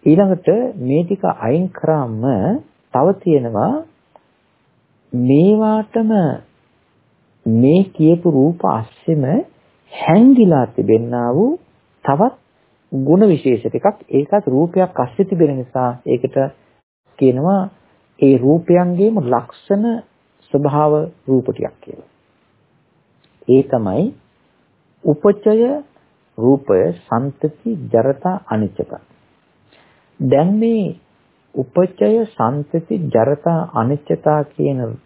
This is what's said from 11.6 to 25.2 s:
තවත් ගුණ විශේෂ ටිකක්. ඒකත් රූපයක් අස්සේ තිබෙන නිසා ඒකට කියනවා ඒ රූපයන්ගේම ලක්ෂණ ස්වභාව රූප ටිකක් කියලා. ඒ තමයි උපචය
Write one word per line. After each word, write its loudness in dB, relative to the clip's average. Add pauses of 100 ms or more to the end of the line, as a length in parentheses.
තවත් 0 (520)
ගුණ 2
විශේෂ 0
ටිකක්. -4
ඒකත් -2
රූපයක් -2
අස්සේ -2
තිබෙන 0
නිසා -4 (120)
ඒකට -4 (840)
කියනවා 0 (600)
ඒ 4
රූපයන්ගේම 2
ලක්ෂණ -4 (680)
ස්වභාව 0 (300)
රූප 0
ටිකක් -8
කියලා. -20 (1400)
ඒ 4
තමයි -4 (1000)
උපචය 0 (760)